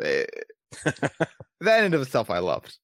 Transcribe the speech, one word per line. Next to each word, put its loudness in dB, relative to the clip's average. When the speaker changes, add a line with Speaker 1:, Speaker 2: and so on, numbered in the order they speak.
Speaker 1:
Eh, 0
Speaker 2:
<laughs> -20
Speaker 1:
that 0
in 4
and 2
of 2
itself 0
I 0
loved. -2